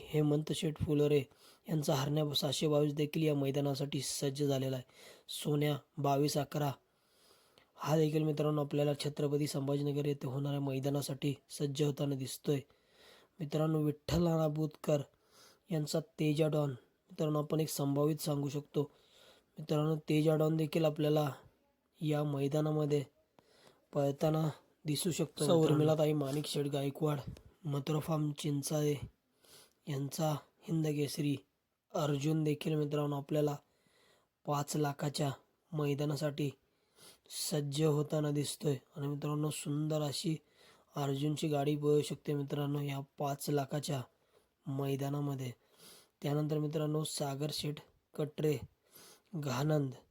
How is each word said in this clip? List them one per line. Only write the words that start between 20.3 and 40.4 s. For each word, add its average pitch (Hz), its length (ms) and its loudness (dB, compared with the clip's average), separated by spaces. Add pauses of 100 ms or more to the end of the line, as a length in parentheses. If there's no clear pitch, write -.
डॉन 156 200 4
देखील 160 280 2
आपल्याला 151 480 2 (680)
या 147 240 0
मैदानामध्ये 147 800 2 (920)
पळताना 156 540 2 (360)
दिसू 156 260 -2
शकतो. 151 360 -2
सौ 165 100 6
उर्मिलाताई 156 560 6
माणिक 147 340 -2
शेठ 143 200 -2
गायकवाड, 143 540 0 (440)
मथुरा 147 340 -2
फार्म 151 320 0
चिंचाळे 147 640 -2 (920)
यांचा 143 420 -2 (300)
हिंद 160 260 -2
केसरी 143 500 -2 (580)
अर्जुन 151 500 0
देखील 151 300 0
मित्रांनो 147 420 0
आपल्याला 147 400 0 (880)
पाच 143 300 -2
लाखाच्या 143 540 0 (420)
मैदानासाठी 147 800 -2 (1000)
सज्ज 147 320 0
होताना 151 480 2
दिसतोय. 147 460 -2 (200)
आणि 139 100 -4
मित्रांनो, 147 440 -2
सुंदर 151 520 -2
अशी 151 340 -2 (600)